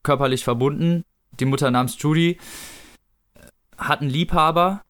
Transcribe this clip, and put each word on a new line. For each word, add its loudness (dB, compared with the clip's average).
körperlich 0
verbunden, 0
die 0
Mutter 2
namens 0
Judy, 2
hat -2
einen -2
Liebhaber 0